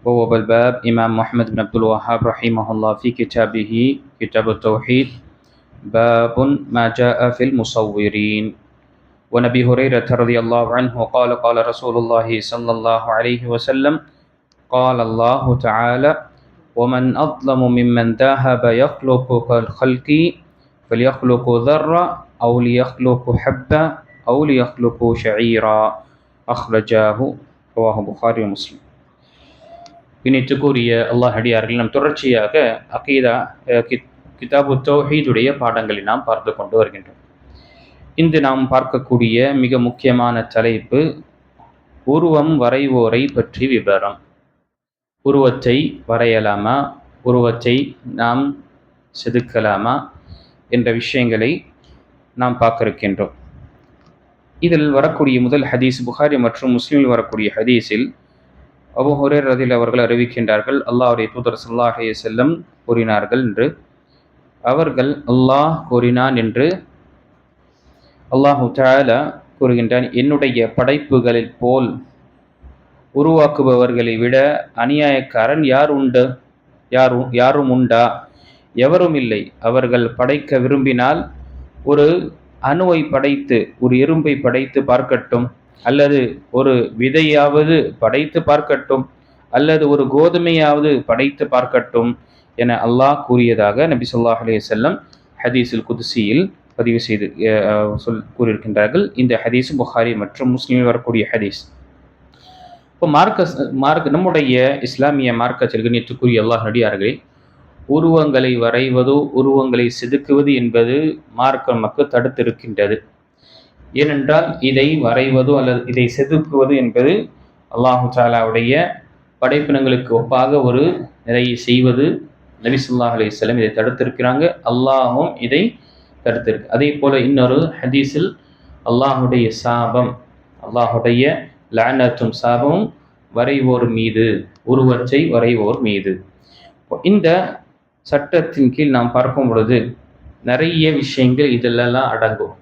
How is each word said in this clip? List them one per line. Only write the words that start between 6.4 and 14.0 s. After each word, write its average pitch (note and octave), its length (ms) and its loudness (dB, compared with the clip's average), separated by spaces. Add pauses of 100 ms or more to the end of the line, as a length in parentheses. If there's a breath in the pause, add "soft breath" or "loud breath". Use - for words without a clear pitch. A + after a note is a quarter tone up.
ما A#2 240 -2
جاء B2 360 0
في B2 200 -4
المصورين. G#2+ 1040 -2 (760)
وعن A#2+ 140 0
أبي A#2+ 220 2
هريرة B2 400 0
رضي A#2+ 320 0
الله A#2 360 0
عنه B2 200 -2 (100)
قال: A#2+ 380 -2
قال A#2 240 0
رسول A#2+ 320 -4
الله A#2 420 -2
صلى A#2 300 -8
الله A2+ 400 -2
عليه A#2+ 360 -2
وسلم: C3+ 540 -2 (720 soft breath)